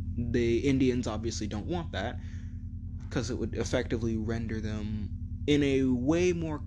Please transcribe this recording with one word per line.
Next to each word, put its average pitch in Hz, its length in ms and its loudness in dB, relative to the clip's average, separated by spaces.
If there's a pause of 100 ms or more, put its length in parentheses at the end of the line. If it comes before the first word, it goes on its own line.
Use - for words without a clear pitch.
(320)
the 117 280 4
Indians 127 480 4
obviously 110 400 -2
don't 107 200 -4
want 165 240 -2
that, 98 280 -4 (920)
'cause 120 200 -2
it 120 80 -2
would 110 180 -4
effectively 113 640 0
render 110 440 -2
them 107 480 -4 (380)
in 147 160 6
a 135 200 4
way 139 480 4
more, 160 340 -2